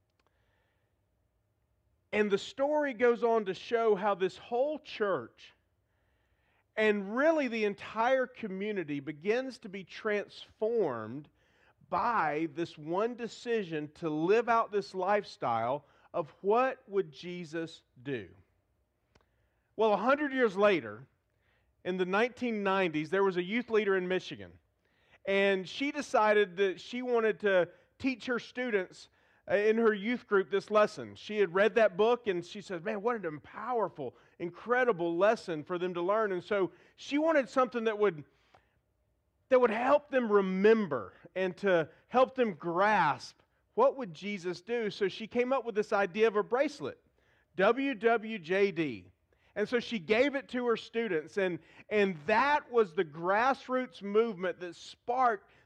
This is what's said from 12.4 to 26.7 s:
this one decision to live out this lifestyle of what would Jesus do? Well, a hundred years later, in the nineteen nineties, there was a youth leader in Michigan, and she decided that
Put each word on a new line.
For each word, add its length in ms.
this 220
one 380
decision 760
to 100
live 400
out 220
this 220
lifestyle 920
of 180
what 440
would 240
Jesus 720
do? 240
Well, 180
a 40
hundred 360
years 200
later, 520
in 100
the 100
nineteen 560
nineties, 460
there 160
was 140
a 40
youth 280
leader 260
in 100
Michigan, 440
and 400
she 260
decided 680
that 200